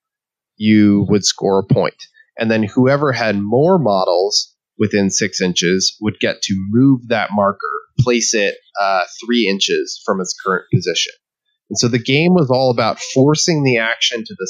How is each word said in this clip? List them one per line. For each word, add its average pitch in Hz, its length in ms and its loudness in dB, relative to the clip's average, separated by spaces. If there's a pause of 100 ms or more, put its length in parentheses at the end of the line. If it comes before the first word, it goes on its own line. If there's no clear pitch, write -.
(560)
you 104 520 4
would 101 160 2
score - 340 0
a - 160 0
point. - 300 -2 (340)
And 113 120 0
then 110 120 2
whoever 131 500 2
had 113 260 -2
more 135 400 2
models 95 760 0 (240)
within 101 320 0
six - 300 -4
inches 92 600 -2
would 107 200 -6
get 104 220 -4
to 101 120 -4 (160)
move 120 380 2
that 110 240 -2
marker, 104 260 0 (420)
place 120 340 0
it, 101 220 0 (240)
uh, 98 240 0 (200)
three 117 220 0
inches 95 580 -2
from 98 160 -2
its 90 140 -8 (100)
current 95 200 -4 (100)
position. 90 380 -2 (580)
And 107 80 -8
so 123 100 0
the 120 100 -2
game 151 360 0
was 151 160 2
all 131 200 2
about 117 280 -2
forcing 151 640 0
the 127 160 2
action 113 460 -2
to 104 120 -16
the 92 140 -8